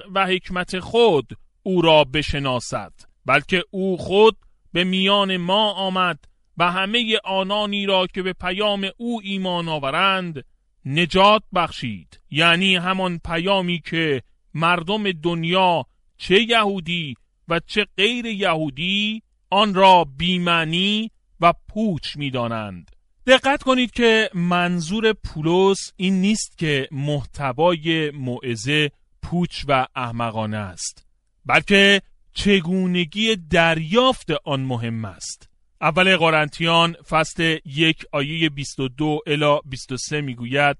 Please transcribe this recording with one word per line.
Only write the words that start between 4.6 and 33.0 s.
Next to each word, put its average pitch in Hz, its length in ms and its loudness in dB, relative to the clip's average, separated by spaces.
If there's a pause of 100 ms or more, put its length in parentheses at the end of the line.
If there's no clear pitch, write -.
به 170 100 0
میان 190 540 0
ما 202 340 0
آمد 185 480 -2 (380)
و 175 140 2
همه 214 520 -2
آنانی 202 640 -2
را 185 220 2
که 185 160 -8
به 185 100 -4
پیام 196 540 -4 (100)
او 233 260 -6
ایمان 185 460 -4
آورند، 160 760 -2 (400)
نجات 190 580 4 (100)
بخشید.» 123 680 -6 (100)
یعنی 170 460 2
همان 180 500 -4
پیامی 175 600 -2
که 160 360 -2 (320)
مردم 175 580 -2
دنیا، 170 720 0 (320)
چه 196 240 4
یهودی 190 720 -2 (320)
و 170 200 -2
چه 208 180 -2 (120)
غیر 233 280 0
یهودی، 190 960 -2 (280)
آن 202 240 2
را 185 320 8 (120)
بی‌معنی 175 960 0 (300)
و 170 120 6 (140)
پوچ 208 500 -4
می‌دانند. 113 760 -6 (360)
دقت 269 360 4
کنید 254 280 0
که 220 420 2
منظور 175 800 0
پولس 185 840 0
این 190 240 0
نیست 208 360 0
که 143 340 -2
محتوای 147 1200 -2
موعظه 131 800 -2 (300)
پوچ - 460 -4
و 131 280 2
احمقانه 117 640 -6
است، - 500 -12 (380)
بلکه 196 560 4 (320)
چگونگی 185 1000 0